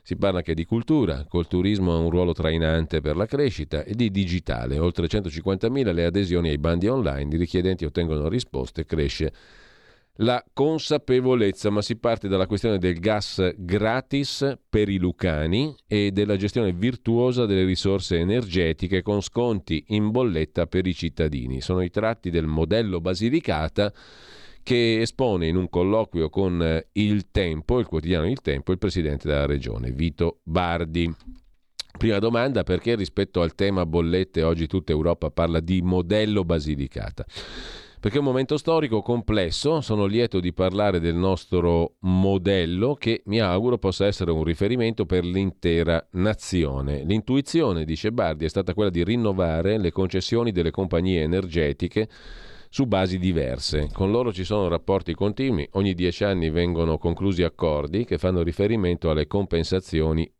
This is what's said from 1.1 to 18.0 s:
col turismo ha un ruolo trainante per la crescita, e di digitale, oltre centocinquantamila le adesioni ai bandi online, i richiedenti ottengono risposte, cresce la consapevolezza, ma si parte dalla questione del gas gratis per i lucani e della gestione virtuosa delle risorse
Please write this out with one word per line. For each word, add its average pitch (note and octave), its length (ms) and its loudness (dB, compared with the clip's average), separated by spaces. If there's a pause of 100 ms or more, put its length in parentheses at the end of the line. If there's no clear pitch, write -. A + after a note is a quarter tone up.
col F2 200 -2
turismo F#2 460 2
ha E2 40 2
un E2 140 0
ruolo F2 200 2
trainante D#2+ 720 0
per D2 140 -2
la F#2+ 100 0
crescita, A2+ 580 -2
e G#2 120 -8
di A2+ 160 2
digitale, E2 640 -2
oltre E2+ 300 0
centocinquantamila F#2+ 840 -2
le E2+ 140 0
adesioni E2+ 440 0
ai D2 100 0
bandi E2+ 280 0
online, D2 460 -2
i E2 60 0
richiedenti F2+ 460 0
ottengono D#2 440 -2
risposte, D#2+ 560 -6
cresce D2+ 480 -2 (840)
la A#2+ 340 0
consapevolezza, B2+ 1200 2
ma G#2 100 2
si G#2+ 160 -4
parte A2+ 300 0
dalla F#2+ 180 2
questione G#2 320 0
del F2+ 220 0
gas G2 580 0
gratis A#2+ 1000 -2 (120)
per G#2+ 200 2
i G2 80 0
lucani F2+ 800 0 (120)
e G#2 240 2
della G2+ 260 2
gestione G2+ 340 0
virtuosa A#2+ 760 0
delle F#2+ 180 4
risorse F#2+ 540 0